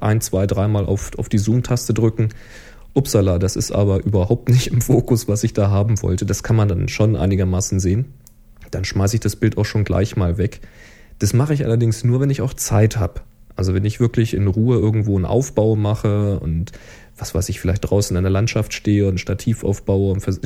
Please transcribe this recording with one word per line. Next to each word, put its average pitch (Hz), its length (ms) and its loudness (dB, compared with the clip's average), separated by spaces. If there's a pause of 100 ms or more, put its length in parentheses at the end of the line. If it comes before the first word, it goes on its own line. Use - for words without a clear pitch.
ein, 107 200 2
zwei, 95 280 0
dreimal 101 380 0
auf, 98 300 -2
auf - 120 -6
die 107 100 0
Zoom-Taste 117 560 0
drücken, 110 360 0 (640)
upsala, 95 440 2
das 92 160 0
ist - 160 -4
aber 98 340 2
überhaupt 101 440 0
nicht 123 200 4
im 117 120 0
Fokus, 120 480 2
was 101 160 0
ich 110 80 -2
da 101 180 2
haben 101 320 2
wollte. 90 240 -2
Das - 160 -4
kann 113 140 2
man 104 120 4
dann 95 200 0
schon 110 260 2
einigermaßen 92 640 0
sehen. 95 280 0 (680)
Dann 92 120 -6
schmeiß 101 300 0
ich 110 60 -2
das - 160 -4
Bild 107 200 0
auch 107 100 0
schon 107 180 -2
gleich - 320 0
mal 87 220 0
weg. 95 240 -4 (560)
Das 101 140 0
mache 147 220 2
ich 143 100 0
allerdings 113 400 0
nur, 123 160 2
wenn 139 100 2
ich 135 120 -2
auch 131 120 -4
Zeit 107 440 2
hab. - 260 -4 (300)
Also 92 180 0
wenn 95 140 0
ich 104 140 -2
wirklich 117 340 0
in 101 140 0
Ruhe 113 300 2
irgendwo 107 380 2
einen 92 80 0
Aufbau 110 520 2
mache 104 640 0
und 82 320 -4 (440)
was - 180 -8
weiß 90 140 -2
ich, 98 100 -6
vielleicht 90 300 -2
draußen 101 260 0
in 90 80 0
der 95 80 0
Landschaft 104 440 0
stehe 101 340 2
und 92 60 0
ein 87 40 -2
Stativ 101 460 -4
aufbaue 98 480 0
und 95 80 -2
vers-, 92 260 -4